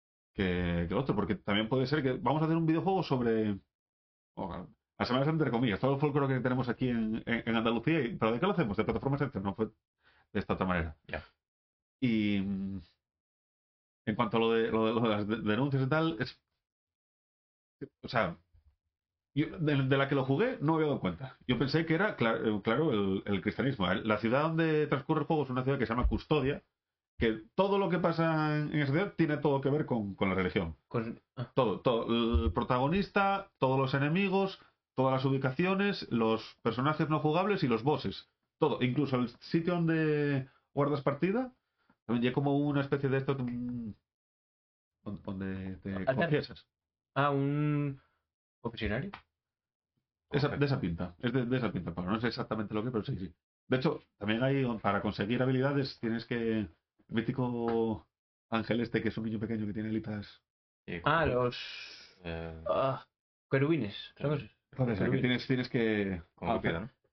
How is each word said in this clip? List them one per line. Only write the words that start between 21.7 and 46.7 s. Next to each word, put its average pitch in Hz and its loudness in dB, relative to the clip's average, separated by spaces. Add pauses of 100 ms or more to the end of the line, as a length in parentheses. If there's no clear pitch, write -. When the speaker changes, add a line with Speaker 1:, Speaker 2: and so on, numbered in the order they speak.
Speaker 1:
que 160 0
era, 208 0
cla-, 113 2
eh, 107 0
claro, 135 2
el, 101 2
el 98 0
cristianismo. 107 -2
La 107 0
ciudad 117 2
donde 160 2
transcurre 147 0
el 143 -4
juego 151 2
es 131 -6
una 127 -2
ciudad 139 0
que 123 0
se 117 -2
llama 120 2
Custodia, 135 0 (540)
que 110 2 (100)
todo 190 2
lo 196 2
que 175 2
pasa 160 2
en, 151 -2
en 151 2
esa 139 2
ciudad 185 0
tiene 151 2
todo 143 2
que 139 0
ver 151 2
con, 104 -2
con 98 0
la 92 2
religión. 92 0 (100)
Speaker 3:
Con... 117 -6 (140)
Ah. 127 -8
Speaker 1:
Todo, 107 2
todo. 117 2
El 113 2
protagonista, 190 0
todos 135 2
los 135 2
enemigos, 190 0 (380)
todas 131 4
las 131 2
ubicaciones, 175 0
los 113 0
personajes 139 0
no 156 2
jugables 170 2
y 143 2
los 113 2
bosses. 127 -2 (280)
Todo. 123 0
Incluso 127 2
el 123 2 (140)
sitio 170 0
donde 151 2 (260)
guardas 139 0
partida, 190 0 (520)
también 120 2
hay 123 0
como 139 2
una 143 2
especie 139 0
de 131 2
esto, 135 0
mm, 123 -6 (1120)
don-, 98 -10
donde 95 -6
te 98 -8
Speaker 3:
Altar. 98 0
Speaker 1:
confiesas. 147 -2 (500)